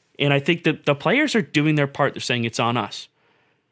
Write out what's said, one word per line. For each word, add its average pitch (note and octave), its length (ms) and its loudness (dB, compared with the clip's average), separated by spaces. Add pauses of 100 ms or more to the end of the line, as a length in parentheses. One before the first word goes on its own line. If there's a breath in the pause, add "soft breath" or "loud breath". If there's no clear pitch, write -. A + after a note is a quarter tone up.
(200)
And C#3+ 120 2
I C#3+ 80 4
think E3+ 240 -2
that D#3 220 -2
the C#3+ 100 2
players A#3+ 400 0
are A3 60 4
doing D3+ 340 0
their D3 120 2
part. C#3 260 -2
They're - 80 -12
saying, A#2+ 240 -2
"It's A2+ 140 -4
on A#2+ 180 2
us. - 300 -6 (640)